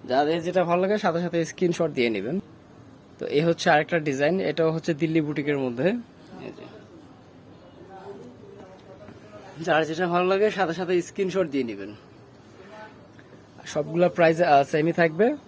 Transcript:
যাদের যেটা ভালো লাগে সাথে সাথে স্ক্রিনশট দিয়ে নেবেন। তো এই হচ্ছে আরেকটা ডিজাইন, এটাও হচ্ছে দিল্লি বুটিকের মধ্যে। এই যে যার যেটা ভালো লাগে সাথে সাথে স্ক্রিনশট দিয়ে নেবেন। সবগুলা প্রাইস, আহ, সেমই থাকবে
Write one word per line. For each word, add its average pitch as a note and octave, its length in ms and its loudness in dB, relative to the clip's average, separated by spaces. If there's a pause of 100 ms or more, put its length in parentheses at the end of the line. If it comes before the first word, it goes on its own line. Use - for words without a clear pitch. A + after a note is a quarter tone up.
যাদের D#3 360 2
যেটা F3 200 0
ভালো F3 180 2
লাগে G3+ 160 0
সাথে F3 240 0
সাথে E3+ 240 -2
স্ক্রিনশট E3+ 460 0
দিয়ে B2 180 2
নেবেন। A2+ 300 -2 (800)
তো - 60 -8
এই C#3+ 160 0
হচ্ছে E3+ 280 2
আরেকটা D#3 300 4
ডিজাইন, D3+ 400 0
এটাও D#3+ 320 0
হচ্ছে E3 220 -4
দিল্লি D#3+ 280 0
বুটিকের D3 360 -2
মধ্যে। B2+ 260 -2
এই - 760 -4
যে - 60 -18 (3000)
যার D#3+ 220 2
যেটা D#3+ 220 -4
ভালো F3 200 2
লাগে G3 240 2
সাথে F3+ 220 -2
সাথে F3 280 0
স্ক্রিনশট F#3 460 -2
দিয়ে C3+ 160 -2
নেবেন। G#2 320 -8 (1700)
সবগুলা D#3+ 440 0
প্রাইস, E3 320 4
আহ, D3 220 6
সেমই D#3 280 0
থাকবে F3 440 2 (120)